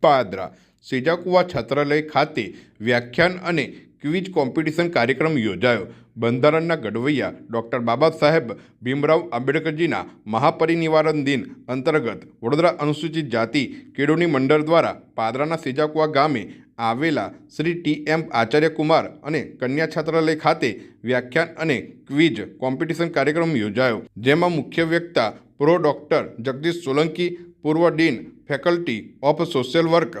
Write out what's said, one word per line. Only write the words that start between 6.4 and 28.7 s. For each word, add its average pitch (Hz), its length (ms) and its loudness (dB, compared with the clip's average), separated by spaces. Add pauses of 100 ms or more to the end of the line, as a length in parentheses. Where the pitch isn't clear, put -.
ઘડવૈયા 113 500 -2 (160)
ડૉક્ટર 117 380 -4
બાબા 139 320 4
સાહેબ 151 320 2 (320)
ભીમરાવ 147 380 2 (160)
આંબેડકરજીના 151 680 -2 (280)
મહાપરિનિર્વાણ 156 920 2
દિન 135 180 0 (240)
અંતર્ગત 127 540 -2 (220)
વડોદરા 151 400 2
અનુસૂચિત 151 500 -4
જાતિ 113 300 0 (320)
કેળવણી 160 400 2
મંડળ 147 340 2
દ્વારા 139 260 4 (200)
પાદરાના 131 500 -2
સેજાકુવા 151 500 0
ગામે 139 260 2 (360)
આવેલા 117 500 -2 (280)
શ્રી 165 200 -2
ટી 156 220 -2 (100)
એમ 156 240 0
આચાર્ય 135 380 2
કુમાર 151 360 2 (180)
અને 151 180 -4 (180)
કન્યા 147 340 -2
છાત્રાલય 156 500 -2
ખાતે 160 260 2 (340)
વ્યાખ્યાન 127 540 -2
અને 156 200 0 (300)
ક્વિઝ 143 340 2 (160)
કોમ્પિટિશન 160 600 -4
કાર્યક્રમ 156 380 2
યોજાયો, 107 460 0 (160)
જેમાં 156 400 2
મુખ્ય 165 280 -2
વક્તા 165 440 0 (280)
પ્રો 156 200 4
ડૉક્ટર 151 460 0 (220)
જગદીશ 151 380 -4
સોલંકી, 160 460 0 (340)
પૂર્વ 156 220 2
ડીન, 156 320 2 (260)
ફેકલ્ટી 147 560 -2 (200)